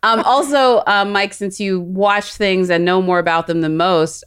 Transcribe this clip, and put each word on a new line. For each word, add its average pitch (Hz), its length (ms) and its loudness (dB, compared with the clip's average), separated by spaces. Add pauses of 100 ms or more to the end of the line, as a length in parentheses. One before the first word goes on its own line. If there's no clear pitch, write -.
Um, 339 180 2
also, 262 640 2
uh, 202 180 2
Mike, 202 280 -2
since 196 260 -8
you 190 220 -2
watch 196 540 -2
things 190 340 0
and 170 160 2
know 185 160 2
more 180 180 0
about 165 280 0
them 165 120 -2
than 160 160 -2
most, 165 520 0